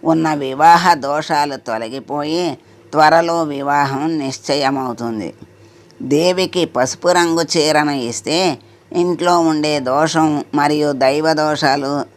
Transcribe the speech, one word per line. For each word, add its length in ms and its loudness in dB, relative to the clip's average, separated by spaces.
ఉన్న 300 0
వివాహ 600 4
దోషాలు 640 -2
తొలగిపోయి 1000 -6
త్వరలో 520 4
వివాహం 760 -2
నిశ్చయమవుతుంది. 1160 -4
దేవికి 640 0
పసుపు 440 -2
రంగు 360 2
చీరను 340 2
ఇస్తే 680 -2
ఇంట్లో 480 0
ఉండే 400 0
దోషం 640 0
మరియు 380 0
దైవ 400 2
దోషాలు 720 0